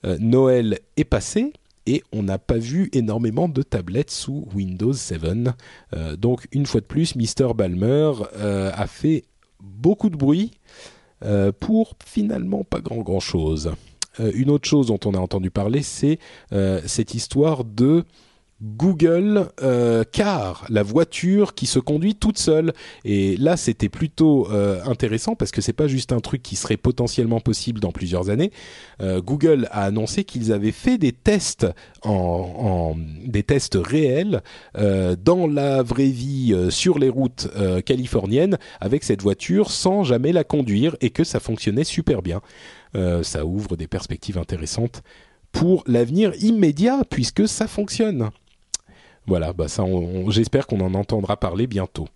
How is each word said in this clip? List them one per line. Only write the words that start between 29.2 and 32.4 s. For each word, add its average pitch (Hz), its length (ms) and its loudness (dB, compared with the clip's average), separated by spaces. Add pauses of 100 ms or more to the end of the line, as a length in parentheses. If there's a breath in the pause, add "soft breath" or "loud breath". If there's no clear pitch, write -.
Google 143 500 2
a 101 140 0
annoncé 107 400 -2
qu'ils 113 260 -2
avaient 107 220 0
fait 254 240 0
des 143 160 2
tests - 540 0 (360 loud breath)
en, 107 80 -2
en, 90 840 0 (300)